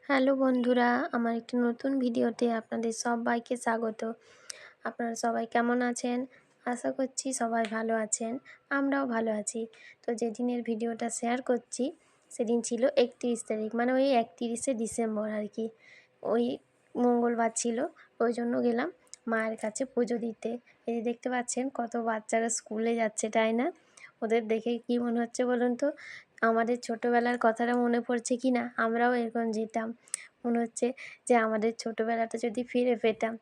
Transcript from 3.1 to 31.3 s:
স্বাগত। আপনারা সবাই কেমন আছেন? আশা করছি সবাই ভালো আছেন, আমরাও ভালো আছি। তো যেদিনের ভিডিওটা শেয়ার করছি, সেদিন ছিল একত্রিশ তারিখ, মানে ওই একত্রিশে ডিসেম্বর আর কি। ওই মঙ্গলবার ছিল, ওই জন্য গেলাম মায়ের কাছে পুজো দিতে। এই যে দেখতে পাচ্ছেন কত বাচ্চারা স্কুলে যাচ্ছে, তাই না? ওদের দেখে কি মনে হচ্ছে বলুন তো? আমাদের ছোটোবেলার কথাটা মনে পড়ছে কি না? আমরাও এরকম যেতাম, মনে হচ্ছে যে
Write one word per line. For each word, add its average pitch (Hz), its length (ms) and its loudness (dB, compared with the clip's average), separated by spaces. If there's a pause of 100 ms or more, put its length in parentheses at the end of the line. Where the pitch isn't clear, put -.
স্বাগত। 226 440 -2 (840)
আপনারা 233 320 -4
সবাই 233 300 0
কেমন 240 360 2
আছেন? 247 360 0 (480)
আশা 247 260 -2
করছি 262 420 -4
সবাই 233 380 0
ভালো 226 240 -2
আছেন, 226 380 -2 (360)
আমরাও 277 380 2
ভালো 226 240 0
আছি। 214 300 -4 (400)
তো - 120 -6
যেদিনের 240 500 -2
ভিডিওটা 226 460 -4
শেয়ার 233 320 -2
করছি, 240 420 -2 (480)
সেদিন 233 300 0
ছিল 233 220 -2 (120)
একত্রিশ 240 520 0
তারিখ, 220 280 -4
মানে 240 180 2
ওই 262 200 4
একত্রিশে 233 600 0
ডিসেম্বর 220 560 -2
আর 214 180 -4
কি। 220 180 -6 (580)
ওই 233 200 2 (520)
মঙ্গলবার 240 600 2
ছিল, 233 220 -2 (420)
ওই 240 140 2
জন্য 240 200 -2 (100)
গেলাম 240 260 2 (380)
মায়ের 220 300 -2
কাছে 220 280 -4
পুজো 240 320 0
দিতে। 226 320 -6 (360)
এই 233 80 -2
যে 233 80 -2
দেখতে 233 280 -4
পাচ্ছেন 247 400 -2
কত 233 280 -6
বাচ্চারা 226 520 0
স্কুলে 226 460 -2
যাচ্ছে, 220 340 -2
তাই 220 240 4
না? 240 140 2 (540)
ওদের 226 260 2
দেখে 220 300 0
কি 233 220 -2
মনে 240 200 0
হচ্ছে 233 260 -2
বলুন 247 300 2
তো? 277 120 0 (540)
আমাদের 226 380 2
ছোটোবেলার 240 600 2
কথাটা 240 360 2
মনে 240 260 2
পড়ছে 240 360 0
কি 262 140 2
না? 233 120 2 (140)
আমরাও 233 360 2
এরকম 233 380 0
যেতাম, 220 360 -2 (520)
মনে 240 200 0
হচ্ছে 233 280 -2 (380)
যে 247 100 4